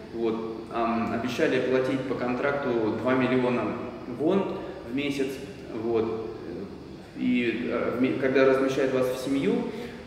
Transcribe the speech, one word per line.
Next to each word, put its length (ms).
Вот, 580
ам, 400
обещали 480
платить 420
по 120
контракту 560
два 120
миллиона 500
вон, 420
в 40
месяц, 340
вот. 560
И, 540
э, 260
в 60
ме-, 120
когда 300
размещают 500
вас 140
в 160
семью, 300